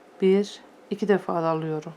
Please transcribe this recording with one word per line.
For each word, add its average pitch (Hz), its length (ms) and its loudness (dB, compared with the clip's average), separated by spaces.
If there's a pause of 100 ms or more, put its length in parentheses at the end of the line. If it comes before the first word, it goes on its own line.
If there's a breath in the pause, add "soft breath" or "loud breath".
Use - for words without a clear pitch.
(220)
bir, 196 400 2 (280)
iki 202 180 -4
defa 185 360 0
da 165 40 0
alıyorum. 160 500 -4